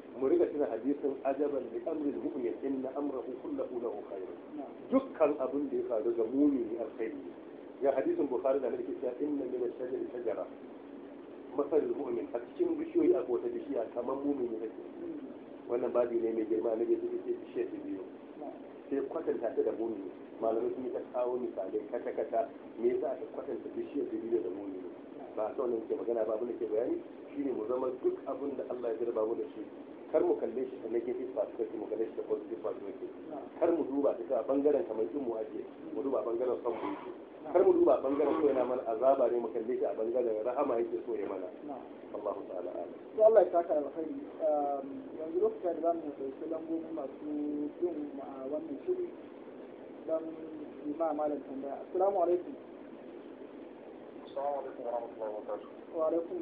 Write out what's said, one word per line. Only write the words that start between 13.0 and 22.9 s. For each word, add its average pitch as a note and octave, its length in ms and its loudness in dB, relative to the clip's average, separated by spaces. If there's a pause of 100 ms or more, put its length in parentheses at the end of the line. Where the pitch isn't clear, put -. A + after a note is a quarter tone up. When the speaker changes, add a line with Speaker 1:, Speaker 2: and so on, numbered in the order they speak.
Speaker 1:
akwai A#2+ 260 2
wata A#2+ 60 0
bishiya A#2+ 420 -2
kamar B2 260 -2
mu'mini B2+ 440 0
take. A2+ 100 -4 (300)
Speaker 2:
Hmm. - 180 -6 (480)
Speaker 1:
Wannan B2 240 2
babi A#2 300 4
ne A2+ 120 2
mai A2+ 140 2
girma, A2 260 2
Annabi A#2 200 4
ya A#2 80 4
ce - 60 -2 (200)
bishiyar - 400 -2
ta - 160 -6
biyu. - 220 -6 (340)
Speaker 2:
Na'am. D3 140 -8 (360)
Speaker 1:
Sai C#3 140 0
kwatanta B2+ 520 0
ta C#3+ 80 4
da A2 100 4
mumini. G#2 380 -2 (260)
Malamai A2+ 360 2
sun B2+ 120 -4
yi A#2+ 80 -2
ta B2+ 160 -2
kawo B2 280 0
misalai G#2 500 -2
kata-kata, A2+ 600 0 (260)
me A#2 140 4
yasa C3 240 2